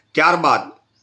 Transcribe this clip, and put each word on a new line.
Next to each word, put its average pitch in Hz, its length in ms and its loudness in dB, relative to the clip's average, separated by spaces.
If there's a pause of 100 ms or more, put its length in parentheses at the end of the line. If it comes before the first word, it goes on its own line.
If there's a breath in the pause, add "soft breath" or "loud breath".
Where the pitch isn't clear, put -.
(120)
ત્યારબાદ 156 500 0 (400)